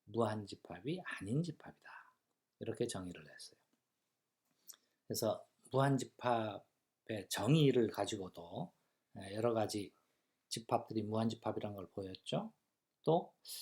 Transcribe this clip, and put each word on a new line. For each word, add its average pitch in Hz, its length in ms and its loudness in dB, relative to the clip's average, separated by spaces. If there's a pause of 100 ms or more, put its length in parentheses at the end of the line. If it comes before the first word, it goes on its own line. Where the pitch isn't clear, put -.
무한집합이 107 960 -4
아닌 120 420 -2
집합이다, - 720 -10 (440)
이렇게 117 280 -2
정의를 90 360 -8
했어요. - 360 -20 (1500)
그래서 107 400 0 (260)
무한집합의 120 1600 0
정의를 123 640 6
가지고도, 92 840 -4 (440)
에, 98 180 -10
여러 113 180 2
가지 104 400 0 (560)
집합들이 113 540 -2
무한집합이란 110 720 0
걸 95 140 -10
보였죠. 101 640 -6 (500)
또, 170 320 2 (280)